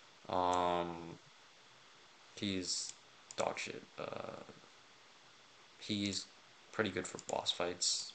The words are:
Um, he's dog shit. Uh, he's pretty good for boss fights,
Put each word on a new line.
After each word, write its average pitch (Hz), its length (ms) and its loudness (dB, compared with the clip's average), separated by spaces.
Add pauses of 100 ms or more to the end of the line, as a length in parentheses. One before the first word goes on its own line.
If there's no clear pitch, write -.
(280)
Um, 87 920 4 (1160)
he's 95 580 0 (440)
dog - 220 2
shit. - 240 -6 (160)
Uh, - 440 -6 (1400)
he's 101 480 0 (460)
pretty 107 180 2
good 95 160 -2
for - 200 -8
boss - 240 0
fights, - 640 0